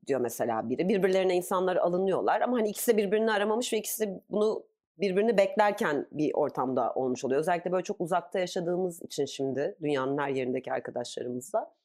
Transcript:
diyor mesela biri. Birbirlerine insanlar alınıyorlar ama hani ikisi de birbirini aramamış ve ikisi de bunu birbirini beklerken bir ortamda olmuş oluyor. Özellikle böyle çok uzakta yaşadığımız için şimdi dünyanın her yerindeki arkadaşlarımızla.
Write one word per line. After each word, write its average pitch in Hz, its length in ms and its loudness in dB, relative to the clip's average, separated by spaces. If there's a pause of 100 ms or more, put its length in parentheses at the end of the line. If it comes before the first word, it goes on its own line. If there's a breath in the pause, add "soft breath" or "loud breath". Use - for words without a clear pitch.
diyor 131 140 0
mesela 117 500 -2
biri. 165 180 0
Birbirlerine 190 480 2
insanlar 180 400 0
alınıyorlar 175 640 2
ama 247 160 0
hani 220 120 2
ikisi 226 240 0
de 208 40 2
birbirini 214 360 2
aramamış 214 400 0
ve 220 60 0
ikisi - 300 -4
de 185 120 -10 (100)
bunu 214 320 0 (360)
birbirini 196 380 2
beklerken 196 760 2
bir 147 220 0
ortamda 127 600 0
olmuş 127 300 0
oluyor. 135 160 2
Özellikle 175 320 0
böyle 180 120 0
çok - 160 -6
uzakta 180 380 -2
yaşadığımız 180 640 -2
için - 220 -4
şimdi 135 580 -2
dünyanın 139 360 0
her 143 100 0
yerindeki 131 440 -2
arkadaşlarımızla. 123 960 -4 (140)